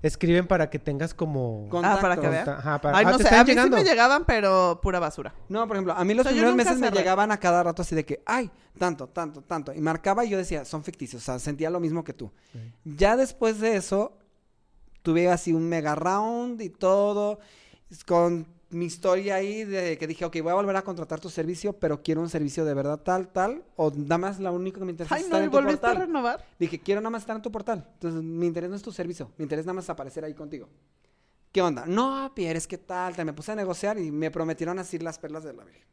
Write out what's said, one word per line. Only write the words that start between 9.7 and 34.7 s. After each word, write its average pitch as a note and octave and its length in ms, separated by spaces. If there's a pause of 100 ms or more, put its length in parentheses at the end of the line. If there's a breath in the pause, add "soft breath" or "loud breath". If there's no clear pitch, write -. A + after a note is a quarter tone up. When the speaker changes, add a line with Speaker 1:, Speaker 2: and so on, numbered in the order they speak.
Speaker 2:
Y D#3 80
marcaba G3 420
y A3 60
yo G3 80
decía, E3+ 260
"Son D3+ 180
ficticios", B2 400
o - 40
sea, B2+ 120
sentía D3 300
lo F3 120
mismo E3 240
que - 100
tú. A2+ 180 (200 loud breath)
Speaker 1:
Sí. B2 60 (260 loud breath)
Speaker 2:
Ya F#3 340
después A3+ 420
de A3 160
eso, G3 400 (840)
tuve E3+ 280
así F3 220
un E3 160
mega D3+ 260
round A3 680
y F#3 80
todo, G#3 680 (680 soft breath)
con E3+ 400 (220)
mi E3+ 160
historia F#3+ 520
ahí G3+ 280
de F#3 320
que D#3 120
dije, E3 160
"Ok, E3 180
voy D#3+ 80
a F3 40
volver G3 200
a F#3+ 80
contratar E3 380
tu F3 100
servicio, F3 440
pero D3+ 280
quiero D#3+ 180
un E3+ 80
servicio D#3 360
de D3 100
verdad C#3+ 240
tal, F#3 300
tal, A3 340 (140)
o D#3 180
nada D3 240
más F#3+ 220
lo F#3 120
único F#3+ 280
que F#3+ 60
me F3+ 40
interesa E3 240
Speaker 3:
Ay, D#4+ 80
Speaker 2:
es F#4+ 60
Speaker 3:
no, E4 80
Speaker 2:
estar D4 60
Speaker 3:
¿y - 20
Speaker 2:
en D#4 80
tu C#4 40
Speaker 3:
volviste C#4+ 300
a A#3 40
Speaker 2:
portal". F4+ 180
Speaker 3:
renovar? B3+ 360 (140)
Speaker 2:
Dije, D#3+ 220
"Quiero G3+ 200
nada A3+ 100
más A3+ 120
estar A3 140
en G#3+ 60
tu A3 100
portal, G#3 420
entonces E3 300
mi E3 220
interés E3+ 220
no G3 60
es G3+ 80
tu A#3 80
servicio, E3+ 480
mi D#3 60
interés D3+ 220
nada F#3 80
más F#3 100
es - 60
aparecer D3+ 340
ahí D#3 100
contigo". D3 340 (840)
"¿Qué F#3+ 100
onda?". C#3+ 240
"No, C4+ 480
Pierre, E3 240
es D#3+ 80
que F#3+ 100
tal, F3+ 380
tal". E3+ 100
Me D#3 80
puse D#3 200
a - 20
negociar G3+ 460
y D#3+ 100
me D3+ 220
prometieron E3 480